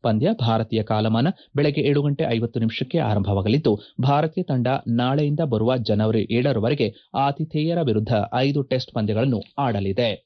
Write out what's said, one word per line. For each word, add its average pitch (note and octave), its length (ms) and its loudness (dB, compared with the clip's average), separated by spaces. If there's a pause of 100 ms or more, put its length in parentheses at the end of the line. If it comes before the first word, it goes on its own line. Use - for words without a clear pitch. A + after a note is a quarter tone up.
ಪಂದ್ಯ A#2 260 0 (120)
ಭಾರತೀಯ A2+ 420 0
ಕಾಲಮಾನ A2 460 2 (260)
ಬೆಳಗ್ಗೆ D3 280 0
ಏಳು C#3+ 200 2
ಗಂಟೆ D3 260 0
ಐವತ್ತು A#2 320 -2
ನಿಮಿಷಕ್ಕೆ A2+ 380 -2
ಆರಂಭವಾಗಲಿದ್ದು, G#2 720 2 (280)
ಭಾರತೀಯ D3+ 440 0
ತಂಡ B2+ 240 0 (280)
ನಾಳೆಯಿಂದ C#3+ 440 0
ಬರುವ B2 420 0
ಜನವರಿ G#2+ 480 2
ಏಳರವರೆಗೆ A#2+ 580 0 (260)
ಆತಿಥೇಯರ D#3 680 -2
ವಿರುದ್ಧ A2 300 0 (220)
ಐದು C#3 280 0
ಟೆಸ್ಟ್ C3 320 -4
ಪಂದ್ಯಗಳನ್ನು A2 460 0 (180)
ಆಡಲಿದೆ. A2 520 0 (160)